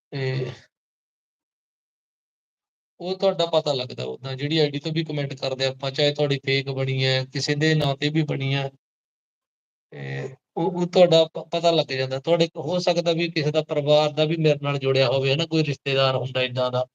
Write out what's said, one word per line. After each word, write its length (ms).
ਤੇ 340
ਉਹ 160
ਤੁਹਾਡਾ 320
ਪਤਾ 240
ਲੱਗਦਾ 320
ਉੱਦਾਂ, 320
ਜਿਹੜੀ 220
ਆਈ 120
ਡੀ 80
ਤੋਂ 140
ਵੀ 120
ਕੁਮੈਂਟ 300
ਕਰਦੇ 320
ਆਪਾਂ, 240
ਚਾਹੇ 220
ਤੁਹਾਡੀ 320
ਫੇਕ 260
ਬਣੀ 340
ਹੈ, 220
ਕਿਸੇ 300
ਦੇ 180
ਨਾਂ 220
ਤੇ 140
ਵੀ 140
ਬਣੀ 300
ਹੈ, 140
ਤੇ 360
ਉਹ, 160
ਉਹ 140
ਤੁਹਾਡਾ 400
ਪ-, 240
ਪਤਾ 200
ਲੱਗ 220
ਜਾਂਦਾ। 280
ਤੁਹਾਡੇ 280
ਹੋ 200
ਸਕਦਾ 340
ਵੀ 180
ਕਿਸੇ 200
ਦਾ 140
ਪਰਿਵਾਰ 480
ਦਾ 120
ਵੀ 140
ਮੇਰੇ 240
ਨਾਲ 160
ਜੁੜਿਆ 300
ਹੋਵੇ, 260
ਹਨਾ, 120
ਕੋਈ 180
ਰਿਸ਼ਤੇਦਾਰ 520
ਹੁੰਦਾ 260
ਏਦਾਂ 280
ਦਾ 140